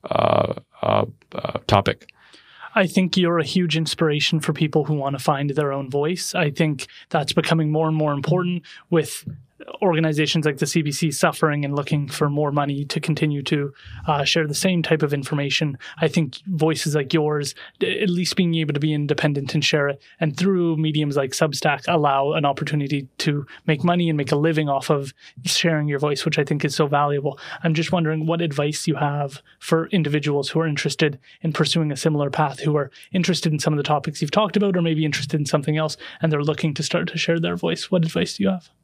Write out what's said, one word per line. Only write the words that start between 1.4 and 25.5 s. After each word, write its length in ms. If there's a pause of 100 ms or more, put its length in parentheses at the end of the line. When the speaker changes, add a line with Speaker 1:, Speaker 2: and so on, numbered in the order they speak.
Speaker 1:
topic. 420 (680)
Speaker 2:
I 120
think 300
you're 220
a 60
huge 300
inspiration 640
for 140
people 320
who 80
wanna 260
find 300
their 240
own 160
voice. 440
I 160
think 380 (220)
that's 240
becoming 360
more 180
and 100
more 160
important 500 (260)
with 360 (560)
organizations 640
like 120
the 100
C 140
B 100
C 180
suffering 540
and 100
looking 360
for 200
more 220
money 320
to 160
continue 440
to, 280 (360)
uh, 180
share 200
the 80
same 300
type 180
of 120
information. 640 (240)
I 80
think 380
voices 480
like 180
yours, 420 (240)
d-, 220
at 80
least 260
being 200
able 180
to 80
be 120
independent 600
and 100
share 240
it, 140 (180)
and 160
through 400
mediums 400
like 160
Substack, 560
allow 460
an 100
opportunity 640 (120)
to 260 (200)
make 200
money 240
and 80
make 160
a 20
living 320
off 220
of 240 (320)
sharing 420